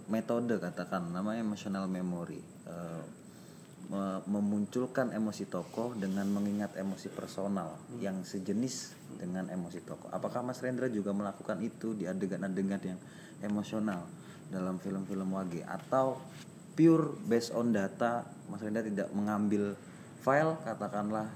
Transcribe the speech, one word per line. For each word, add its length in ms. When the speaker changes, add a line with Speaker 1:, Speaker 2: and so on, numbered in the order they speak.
Speaker 1:
metode, 480
katakan 520
namanya 320
emotional 440
memory. 560
Eh, 400
me-, 400
memunculkan 880
emosi 360
tokoh 480
dengan 320
mengingat 480
emosi 360
personal 640
Speaker 2:
Hmm. 120
Speaker 1:
yang 200
sejenis 720
dengan 320
emosi 320
tokoh. 320
Apakah 320
Mas 160
Rendra 280
juga 280
melakukan 480
itu 320
di 80
adegan-adegan 800
yang 160
emosional? 640
Dalam 280
film-film 540
Wage, 320
atau 560
pure 500
based 280
on 200
data, 520
Mas 140
Rendra 220
tidak 280
mengambil 640
file, 420
katakanlah, 760